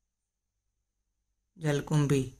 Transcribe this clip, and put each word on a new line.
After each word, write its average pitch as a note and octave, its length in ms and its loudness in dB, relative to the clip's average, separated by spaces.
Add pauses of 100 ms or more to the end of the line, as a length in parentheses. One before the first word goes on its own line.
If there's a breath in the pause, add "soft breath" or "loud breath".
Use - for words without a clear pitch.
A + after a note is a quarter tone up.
(1600)
जलकुंभी, D3 640 0 (180)